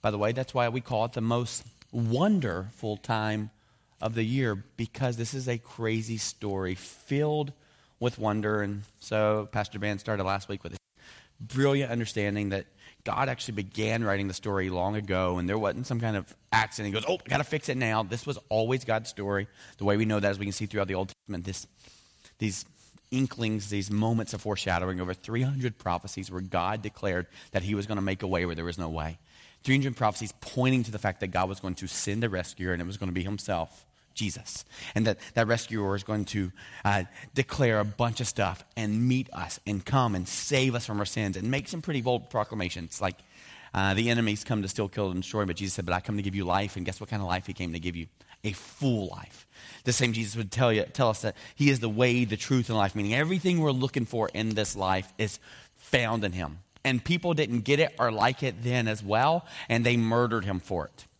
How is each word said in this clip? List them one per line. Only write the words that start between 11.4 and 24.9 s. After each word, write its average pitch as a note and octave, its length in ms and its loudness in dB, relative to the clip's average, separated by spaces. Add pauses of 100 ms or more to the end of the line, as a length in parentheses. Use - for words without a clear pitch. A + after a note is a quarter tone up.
brilliant C3+ 500 2
understanding G#2 580 -2
that G2 180 -4 (360)
God - 260 0
actually B2 240 -6
began A2 500 -2
writing G2 240 0
the F#2 60 -4
story G2 360 -2
long F#2 280 2
ago, F#2 400 2
and F2 100 2
there G2+ 100 2
wasn't A2 300 0
some A#2 140 0
kind A2 160 2
of - 180 -6 (160)
accident. A2 420 2
He G#2+ 60 2
goes, A2 80 -4
"Oh, F3+ 180 0
I - 40 -14
gotta C#3 160 2
fix - 240 -4
it C3 80 0
now." A2 260 2
This G#2+ 220 -6
was C#3+ 120 -4 (120)
always A#2 340 2
God's A2+ 260 0
story. G2+ 380 -2 (300)
The G2 80 -4
way G2+ 100 6
we A2 80 4
know G#2+ 160 2
that G2+ 100 4
is G2 80 0
we G2+ 80 -4
can G2+ 60 -2
see G#2 140 -4
throughout G2 240 -2
the F#2+ 60 -2
Old F#2+ 140 0
Testament, F#2 360 -10
this, F#2+ 220 -8 (720)
these G#2 260 -2 (440)
inklings, A2 600 0
these G2+ 200 -2
moments A2 440 2
of G2+ 80 -6
foreshadowing F#2 580 0